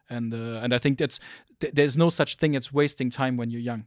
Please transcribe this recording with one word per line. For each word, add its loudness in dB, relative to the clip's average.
And, -6
uh, -6
and 0
I 2
think 2
that's, -2
th-, -4
there's 4
no 6
such 0
thing 2
as -6
wasting 0
time -2
when -4
you're -6
young, -6